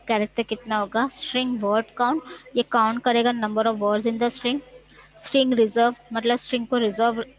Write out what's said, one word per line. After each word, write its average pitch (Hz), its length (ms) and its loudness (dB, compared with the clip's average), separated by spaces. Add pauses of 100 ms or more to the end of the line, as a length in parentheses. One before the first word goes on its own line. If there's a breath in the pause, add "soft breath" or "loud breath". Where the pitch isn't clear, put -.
character 214 380 0
कितना 220 300 -4
होगा, 220 380 -2
string 254 340 -4 (140)
word 214 260 0 (100)
count, 254 220 0 (340 loud breath)
ये 240 160 2
काउंट 226 320 2
करेगा 233 280 2
number 220 400 -2
of 220 80 -4
words 208 320 0
in 226 100 -4
the 240 140 2
string। 254 240 -2 (580 loud breath)
स्ट्रिंग 262 360 2
रिजर्व, 233 420 4 (180)
मतलब 233 240 0
स्ट्रिंग 240 300 -6
को 247 100 0
रिजर्व, 226 440 0 (180)